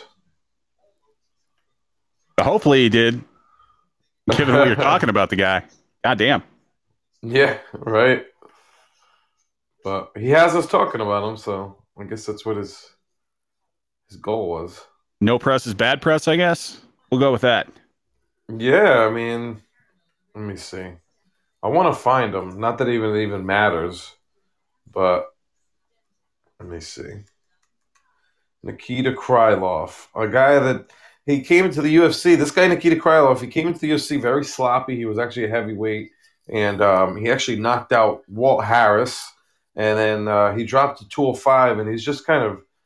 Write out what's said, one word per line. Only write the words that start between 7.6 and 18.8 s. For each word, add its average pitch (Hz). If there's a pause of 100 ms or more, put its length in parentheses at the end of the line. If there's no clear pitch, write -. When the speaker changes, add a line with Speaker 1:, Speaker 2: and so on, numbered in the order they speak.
Speaker 2:
right. 120 (1600)
But 98
he 113
has 160
us 165
talking -
about 101
him, 110
so 101 (160)
I 101
guess 107
that's 104
what 110
his, - (1160)
his 95
goal 101
was. 85 (380)
Speaker 1:
No 117
press 131
is 110
bad 123
press, 156
I 160
guess. 175 (320)
We'll 131
go 135
with 113
that. 117 (880)
Speaker 2:
Yeah, 131